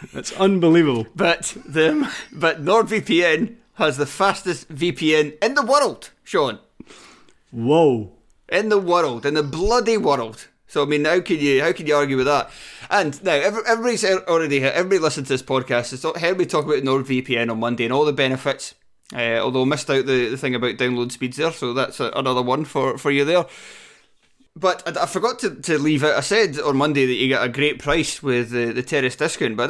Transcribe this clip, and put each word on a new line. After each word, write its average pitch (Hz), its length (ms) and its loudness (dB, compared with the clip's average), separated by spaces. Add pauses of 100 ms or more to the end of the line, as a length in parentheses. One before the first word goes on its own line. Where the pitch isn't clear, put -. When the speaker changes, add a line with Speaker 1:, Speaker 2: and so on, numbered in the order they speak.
(140)
Speaker 1:
it's - 180 -10
unbelievable. 170 840 4
Speaker 2:
But 170 400 0 (120)
the, 160 440 2 (220)
but 156 320 -2
NordVPN 175 920 2 (180)
has 147 240 0
the 143 80 0
fastest 190 640 -2
V 156 240 -2
P 156 220 2
N 151 280 2
in 247 120 2
the 285 100 2
world, 254 460 0 (140)
Sean. 135 340 0 (920)
Speaker 1:
Whoa. 123 640 2 (360)
Speaker 2:
In 214 220 0
the 208 80 4
world, 170 460 0
in 147 100 0
the 156 80 2
bloody 214 540 0
world. 131 520 -2 (180)
So, 147 160 -2
I 139 40 0
mean, 147 180 0
how 170 160 2
can 165 180 0
you, 143 240 4
how 170 100 2
can 165 140 -12
you 147 80 2
argue 139 220 2
with 127 100 2
that? 143 240 0 (400)
And 175 320 0
now, 185 100 0
every, 202 340 0
everybody's 233 360 0
he-, 190 60 2
already 165 520 0
he-, 131 60 2
everybody 185 320 2
listened 147 280 -2
to 139 60 -4
this 131 100 0
podcast 127 480 -2
has - 300 -6
heard 180 180 2
me 175 80 0
talk 151 180 0
about 139 180 0
NordVPN 127 680 0
on 110 100 -6
Monday 117 240 -2
and 120 80 -2
all 143 120 2
the 147 80 2
benefits. 131 600 -4 (380)
Uh, 117 300 -2
although 127 200 0
I - 20 2
missed 143 260 -2
out 135 160 2
the, 127 220 2
the 123 100 -4
thing 131 160 -2
about 123 220 -2
download 123 340 -2
speeds 123 280 -6
there, 160 120 0
so 123 220 -6
that's 131 260 -4
a, 120 160 -2
another 127 280 0
one 135 220 -2
for, 131 320 -2
for 147 140 -2
you 139 140 2
there. 170 200 2 (1120)
But 175 420 -2
I, 147 60 -2
I 175 40 0
forgot 226 340 -2
to, 170 160 -4
to 151 220 -2
leave 147 260 2
it. 151 100 4
I 120 60 0
said 185 400 0
on 139 160 0
Monday 143 300 2
that 127 80 0
you 120 120 0
get 127 160 2
a 127 60 0
great 143 320 -2
price 151 420 -2
with 120 280 0
the, 120 160 -2
the 117 180 -4
Terrace 131 320 -2
discount, 139 400 -2
but 120 80 0
I - 60 0